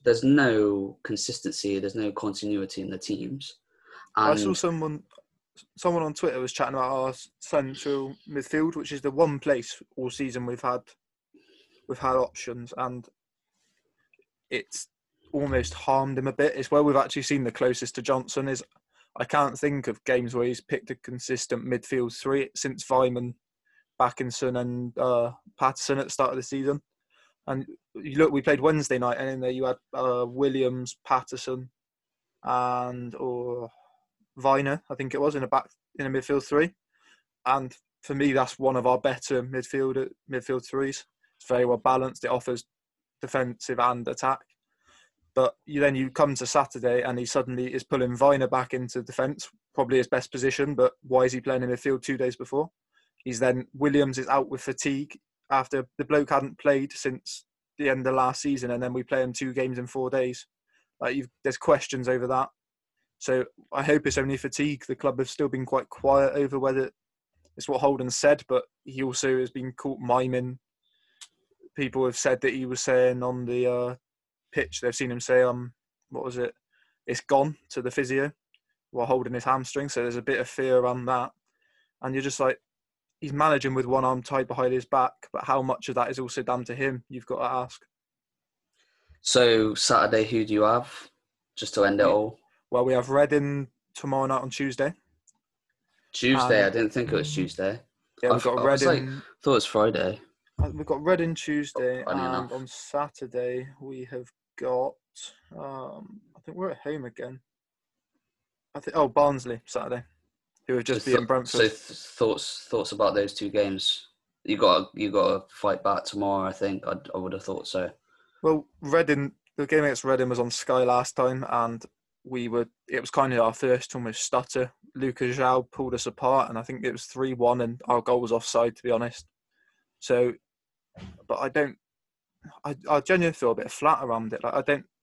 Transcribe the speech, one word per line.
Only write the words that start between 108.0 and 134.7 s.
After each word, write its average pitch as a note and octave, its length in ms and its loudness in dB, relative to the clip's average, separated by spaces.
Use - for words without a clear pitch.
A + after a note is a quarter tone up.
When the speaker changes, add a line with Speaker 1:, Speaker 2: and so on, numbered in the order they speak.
Speaker 2:
I C#3+ 40 -12
think, - 180 -6
oh, D3 100 6
Barnsley B2+ 580 2
Saturday, - 380 -6
who B2+ 80 0
have A#2+ 80 0
just B2 220 -2
Speaker 1:
So C3 60 0
Speaker 2:
beaten B2 100 6
Speaker 1:
th-, A2+ 60 -6
Speaker 2:
Brentford. B2+ 220 0
Speaker 1:
so A#2 180 6
th-, G#2+ 120 -4
thoughts, - 920 -4
thoughts A2 220 -2
about G2+ 240 2
those G2+ 180 0
two G2+ 160 -8
games? G2+ 580 -2
You G#2 140 -2
got, F#2 360 4
you G#2 180 -2
got F#2+ 160 4
to - 60 -20
fight G2 280 -2
back G2+ 200 0
tomorrow. G2 440 -2
I F#2+ 60 -6
think G2 320 -4
I, - 80 -4
I - 40 -6
would F#2 160 -6
have F#2+ 100 -10
thought - 240 -8
so. F2+ 220 -4
Speaker 2:
Well, D#3 260 2
Reading, C#3+ 500 2
the D3 80 -2
game D#3 180 4
against C#3 200 0
Reading C3 260 2
was A#2+ 100 0
on A#2+ 120 -2
Sky B2+ 320 2
last B2 320 2
time, C3 340 0
and A#2 340 -2
we B2 220 -6
were, A#2 200 -2
it - 120 -4
was B2+ 80 -10
kind C3+ 240 2
of A#2+ 60 4
our A2+ 140 4
first B2+ 420 0
almost A#2 280 -6
stutter. B2+ 480 -2
Lucas B2+ 420 -4
João B2+ 340 2
pulled B2+ 220 -6
us A#2+ 120 -4
apart, C3 440 2
and A2+ 100 -8
I - 20 -6
think B2+ 240 -10
it B2+ 60 -2
was - 140 -10
three C3 280 -4
one, A#2+ 280 2
and A#2+ 240 -6
our A#2+ 160 2
goal B2 200 2
was A2+ 100 -2
offside, A#2 440 2
to - 80 -16
be B2 80 0
honest. A#2+ 340 -2
So, B2 340 2
but - 120 -2
I C3+ 80 -2
don't, C#3 300 -2
I, D3 100 -8
I D3 100 4
genuinely E3+ 340 2
feel A#2+ 180 2
a G#2+ 40 0
bit - 160 -8
flat D3 320 2
around A2+ 300 -4
it. - 100 -6
Like, A#2+ 100 -2
I C3+ 80 0
don't C#3+ 240 0